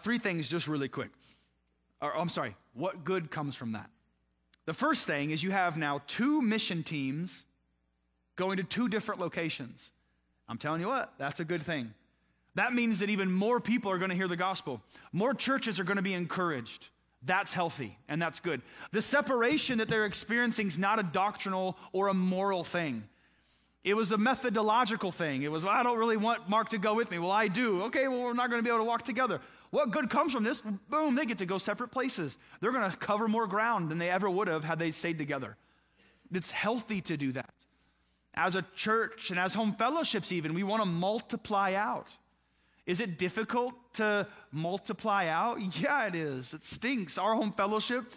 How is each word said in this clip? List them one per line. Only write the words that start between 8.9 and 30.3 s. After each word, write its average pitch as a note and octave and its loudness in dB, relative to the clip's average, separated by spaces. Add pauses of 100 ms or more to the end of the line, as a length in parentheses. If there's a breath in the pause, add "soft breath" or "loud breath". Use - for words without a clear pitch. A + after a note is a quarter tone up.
locations. E3 -4 (560)
I'm A#2 -6
telling D#3 -2
you F3+ -2
what, B3+ -2
that's C#3+ -4
a F3 -4
good E3 -2
thing. C3 -4 (600)
That A3+ 2
means A#3 2
that G3+ 2
even F#3+ 2
more G3+ 2
people G#3+ 2
are F#3 0
gonna F#3 0
hear F#3 0
the F3 -2
gospel. F3 -2 (300 loud breath)
More A3 2
churches A#3 0
are F#3+ -2
gonna G3 2
be F#3+ 0
encouraged. E3+ -2 (320)
That's F#3 0
healthy, D3+ -4 (100)
and D3 -2
that's E3 -2
good. D3 -4 (300 loud breath)
The E3+ 0
separation C4 2
that A3 0
they're A3 2
experiencing A3 0
is E3 -2
not G3+ 4
a G#3+ 0
doctrinal F#3+ -2 (140 loud breath)
or F#3+ 2
a G3 4
moral F#3 2
thing. C#3+ -2 (800 soft breath)
It F#3+ 2
was G#3+ 2
a A3 4
methodological A3 2
thing. C#3+ -2
It D3 -2
was, D#3+ -2
"I G#3+ 2
don't A#3+ 2
really A3+ 2
want G#3+ 0
Mark G#3+ 2
to A3+ -2
go G#3+ 2
with A3+ 0
me." F3 -4
"Well, F3 0
I G#3+ 4
do." G3 2
"Okay, C4 0
well, B3 0
we're B3 -2
not B3 0
gonna A#3 0
be A#3 2
able A#3 4
to A3 2
walk A#3 0
together." A3+ 0 (300 loud breath)
What B3+ 2
good B3+ 0
comes C4+ 4